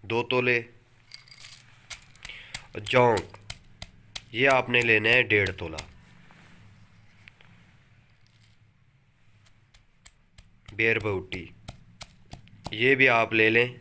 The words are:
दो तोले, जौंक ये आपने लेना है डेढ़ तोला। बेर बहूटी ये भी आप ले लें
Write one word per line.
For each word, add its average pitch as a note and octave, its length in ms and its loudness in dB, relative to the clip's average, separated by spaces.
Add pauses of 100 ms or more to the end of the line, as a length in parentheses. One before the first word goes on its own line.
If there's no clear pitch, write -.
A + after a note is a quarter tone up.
दो A2 220 -4
तोले, B2 340 0 (2250)
जौंक A#2+ 600 0 (960)
ये A#2+ 160 0
आपने B2 340 2
लेना A2 260 2
है B2 160 4
डेढ़ G#2 260 2
तोला। E2+ 260 -12 (4000)
बेर A2 280 0
बहूटी F#2+ 500 -8 (1300)
ये B2+ 200 2
भी C3 140 4
आप A2+ 240 2
ले A2 160 4
लें A#2+ 200 2 (120)